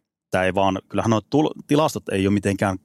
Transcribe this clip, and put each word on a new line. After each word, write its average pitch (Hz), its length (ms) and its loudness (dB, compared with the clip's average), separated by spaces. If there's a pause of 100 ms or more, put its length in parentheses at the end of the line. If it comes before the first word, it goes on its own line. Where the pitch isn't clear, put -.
(300)
tää 92 140 0
ei 92 100 0
vaan, 95 240 0 (100)
kyllähän 101 220 -2
nuo 110 100 2 (100)
tul-, 151 220 2 (140)
tilastot 147 420 0
ei 98 180 0
ole 101 80 2
mitenkään 98 500 0